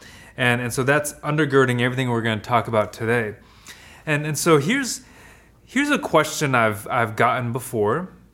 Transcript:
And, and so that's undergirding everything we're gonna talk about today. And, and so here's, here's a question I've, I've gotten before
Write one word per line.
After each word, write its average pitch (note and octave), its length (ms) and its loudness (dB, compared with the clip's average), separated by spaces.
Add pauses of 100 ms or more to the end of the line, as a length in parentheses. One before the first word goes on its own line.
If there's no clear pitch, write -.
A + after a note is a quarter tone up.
(360)
And, B2 240 2
and A#2+ 120 -4
so C3+ 100 -2
that's D3 320 0
undergirding C#3 680 2
everything B2 300 0
we're A2+ 120 0
gonna A2 180 -2
talk A#2 260 0
about A2 260 0
today. A2+ 440 -2 (680)
And, D3+ 220 -2
and D3+ 100 -4
so D#3+ 220 4
here's, A#3 440 -2 (640)
here's C#4+ 260 -2
a C4+ 100 2
question D3+ 560 0
I've, G#2+ 320 0
I've A#2 260 -2
gotten A#2+ 380 0
before B2 600 -2 (220)